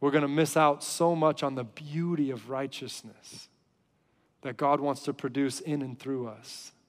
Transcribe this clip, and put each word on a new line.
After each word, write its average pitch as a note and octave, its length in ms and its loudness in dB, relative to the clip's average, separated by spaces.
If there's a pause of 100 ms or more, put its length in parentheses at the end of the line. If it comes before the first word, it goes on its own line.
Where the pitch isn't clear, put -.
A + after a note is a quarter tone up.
we're C#3+ 100 2
gonna D3 160 4
miss D3+ 300 2
out D3 260 6
so E3+ 320 2
much D#3 280 2
on C3+ 120 0
the C3 80 -4
beauty D3+ 680 -2
of A#2 180 -8
righteousness - 1000 -10 (920)
that B2+ 160 -10
God C#3+ 240 4
wants C#3 220 -2
to C#3+ 120 -2
produce C3+ 460 0
in D3 200 -2
and B2 180 -8
through B2+ 300 -4
us - 440 -16 (160)